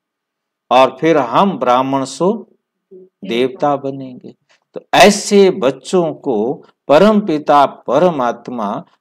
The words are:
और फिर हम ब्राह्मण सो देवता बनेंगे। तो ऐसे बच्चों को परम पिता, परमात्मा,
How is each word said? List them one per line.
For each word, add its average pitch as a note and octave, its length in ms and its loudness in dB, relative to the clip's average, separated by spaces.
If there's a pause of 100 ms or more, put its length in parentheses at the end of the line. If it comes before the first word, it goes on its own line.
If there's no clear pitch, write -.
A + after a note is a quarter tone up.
(720)
और B2+ 300 2
फिर D#3+ 160 2
हम C#3+ 420 0
ब्राह्मण C3 460 -2
सो G3 440 -4 (760)
देवता B2+ 500 -2
बनेंगे। C3+ 600 -12 (380)
तो - 80 -14 (120)
ऐसे G3+ 580 4
बच्चों C#3+ 640 -4
को A#2+ 520 -6 (220)
परम G3+ 340 4
पिता, D3+ 440 2
परमात्मा, B2 1200 -4 (160)